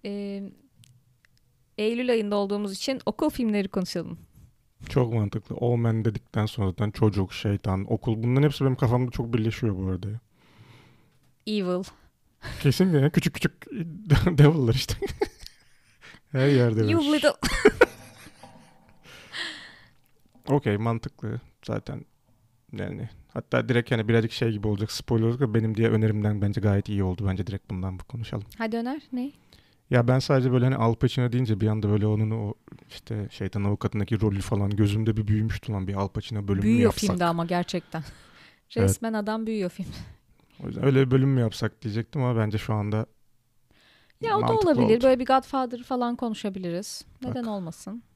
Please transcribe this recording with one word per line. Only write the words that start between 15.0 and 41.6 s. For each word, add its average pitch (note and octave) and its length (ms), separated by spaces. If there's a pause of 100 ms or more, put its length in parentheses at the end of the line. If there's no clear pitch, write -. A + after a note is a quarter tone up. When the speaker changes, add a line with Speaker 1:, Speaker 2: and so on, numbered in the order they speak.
Speaker 2:
<laughs> G4+ 60 (1300)
Her C3+ 160
yerde A#2+ 360
Speaker 1:
You E4 160 (100)
Speaker 2:
var. D4+ 60
Speaker 1:
little D4 160 (3250)
Speaker 2:
<laughs> - 0
Okey, B2 280
mantıklı A#2 640 (260)
zaten. G#2+ 380 (680)
Yani G2 360 (240)
hatta B2 360
direkt A#2 220
hani A2+ 180
birazcık A2+ 240
şey A#2 200
gibi G#2 160
olacak, G#2+ 240
spoiler A2+ 340
olacak A#2+ 140
da A2 140
benim A2 220
diğer A2+ 140
önerimden G#2+ 520
bence G2+ 180
gayet G2 280
iyi G2 160
oldu. F#2 240
Bence F#2 180
direkt G2 240
bundan F#2 280
konuşalım. A2+ 460 (140)
Speaker 1:
Hadi A3+ 180
öner, B3+ 260 (100)
ne? B3+ 180 (600)
Speaker 2:
Ya A#2+ 180
ben B2+ 100
sadece C3 340
böyle B2 120
hani C3 120
Al A2+ 180
Pacino B2 380
deyince A2+ 280
bir G#2+ 80
anda G#2+ 200
böyle G#2 180
onun G#2+ 240
o A2 240 (360)
işte - 400
Şeytan G2+ 340
Avukatı'ndaki G2+ 560
rolü G2 200
falan G2+ 300
gözümde G#2+ 460
bir G#2+ 100
büyümüştü G#2+ 460
lan. F#2+ 160
Bir G2 60
Al G2 140
Pacino G#2 400
bölümü G2 80
mü C3+ 60
Speaker 1:
Büyüyor A#3 200
Speaker 2:
yapsak? G#3+ 180
Speaker 1:
filmde F#3 240
ama E3+ 200
gerçekten. F3 580 (720)
Speaker 2:
Evet. G#2+ 120
Speaker 1:
Resmen A3+ 240
adam A3 340
büyüyor G#3 240
film. - 180 (760)
Speaker 2:
O - 20
yüzden - 180
öyle C3+ 220
bir B2 40
bölüm C3+ 200
mü C3 100
yapsak - 420